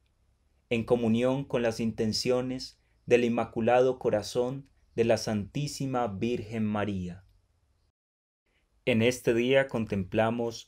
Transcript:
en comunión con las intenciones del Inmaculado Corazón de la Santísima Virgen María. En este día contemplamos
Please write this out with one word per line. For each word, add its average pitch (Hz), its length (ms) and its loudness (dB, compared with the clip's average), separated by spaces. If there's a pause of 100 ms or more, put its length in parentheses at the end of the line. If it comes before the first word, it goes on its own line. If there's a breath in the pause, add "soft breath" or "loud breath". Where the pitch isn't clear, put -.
(680)
en 113 160 -2
comunión 120 580 2
con 131 180 -4
las 113 200 -2
intenciones 123 1000 -2 (240)
del 120 200 6
Inmaculado 120 760 2
Corazón 123 680 -2 (260)
de 117 80 2
la 113 140 4
Santísima 123 880 -4
Virgen 113 560 -4
María. 101 600 -4 (1600)
En 117 160 2
este 123 320 2
día 131 340 4
contemplamos 110 1000 -2